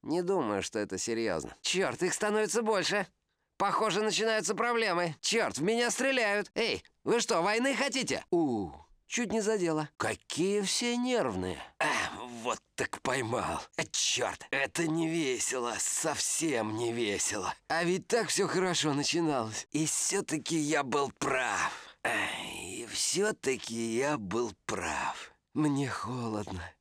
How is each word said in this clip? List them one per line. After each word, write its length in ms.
Не 200
думаю, 400
что 160
это 200
серьёзно. 640
Чёрт, 400
их 120
становится 480
больше. 440
Похоже, 440
начинаются 520
проблемы. 680
Чёрт, 380
в 40
меня 280
стреляют. 640
Эй, 300
вы 160
что, 220
войны 320
хотите? 560
У, 400
чуть 260
не 80
задело. 560
Какие 640
все 360
нервные. 640
А, 60
вот 180
так 260
поймал. 600
А, 140
чёрт, 600
это 360
не 220
весело, 680
совсем 1000
не 160
весело. 600
А 140
ведь 240
так 220
всё 180
хорошо 480
начиналось. 800
И 140
всё-таки 720
я 280
был 340
прав. 540
Ай, 760
и 40
всё-таки 880
я 440
был 340
прав. 680
Мне 340
холодно. 720